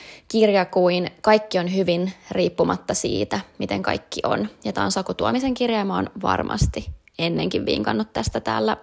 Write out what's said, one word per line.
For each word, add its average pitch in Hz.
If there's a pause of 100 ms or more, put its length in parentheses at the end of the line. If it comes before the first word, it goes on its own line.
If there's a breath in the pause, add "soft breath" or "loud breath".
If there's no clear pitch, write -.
(280 loud breath)
kirja 208
kuin 180 (100)
Kaikki 214
on 180
hyvin, 180 (180)
riippumatta 175
siitä, - (180)
miten 196
kaikki -
on. - (140)
Ja 208
tää 196
on 196
Saku 185
Tuomisen 254
kirja, 233
ja 202
mä 185
oon 190 (120)
varmasti - (300)
ennenkin 170
vinkannut 214
tästä -
täällä -